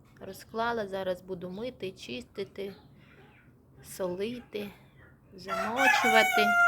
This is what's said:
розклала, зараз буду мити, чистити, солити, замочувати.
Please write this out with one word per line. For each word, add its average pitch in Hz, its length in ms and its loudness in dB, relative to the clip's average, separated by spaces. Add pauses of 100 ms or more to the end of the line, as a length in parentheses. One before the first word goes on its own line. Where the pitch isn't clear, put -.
(220)
розклала, 220 640 -4
зараз 185 340 -4
буду 180 280 -8
мити, 202 420 -8
чистити, 202 840 -10 (1080)
солити, 202 840 -8 (640)
замочувати. 719 1120 4 (220)